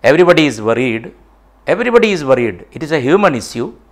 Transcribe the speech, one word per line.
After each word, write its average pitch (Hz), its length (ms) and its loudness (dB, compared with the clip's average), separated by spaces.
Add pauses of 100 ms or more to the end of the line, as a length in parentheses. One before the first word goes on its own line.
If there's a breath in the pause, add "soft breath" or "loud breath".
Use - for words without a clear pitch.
Everybody 165 420 4
is 113 160 -4
worried. 113 540 -4 (500)
Everybody 233 460 2
is 160 120 -4
worried. 120 480 -2
It 127 120 -12
is 151 80 -8
a 160 80 -2
human 165 340 0
issue. 117 400 -8 (180)